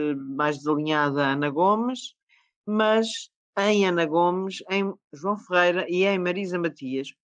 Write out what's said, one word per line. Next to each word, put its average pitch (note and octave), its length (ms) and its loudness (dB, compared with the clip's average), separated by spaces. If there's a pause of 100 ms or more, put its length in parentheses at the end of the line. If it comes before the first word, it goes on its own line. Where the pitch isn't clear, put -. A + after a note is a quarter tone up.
(180)
mais C#3 400 -2
desalinhada, D3 680 0
Ana C#3 280 0
Gomes, G#3+ 640 0 (500)
mas A3 640 0 (300)
em G3+ 260 4
Ana E3+ 220 2
Gomes, F3 640 0
em G3 200 -2 (220)
João F#3+ 240 -6
Ferreira F3+ 500 2
e F3+ 160 0
em G3 140 2
Marisa F3+ 400 -4
Matias. C3+ 520 -6 (180)